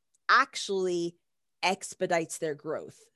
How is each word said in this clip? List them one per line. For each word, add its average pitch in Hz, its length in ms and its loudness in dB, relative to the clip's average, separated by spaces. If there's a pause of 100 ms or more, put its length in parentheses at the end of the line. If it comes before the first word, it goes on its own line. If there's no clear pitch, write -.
(300)
actually 185 840 2 (480)
expedites 175 760 -2
their 156 180 -4
growth. 143 440 -8 (160)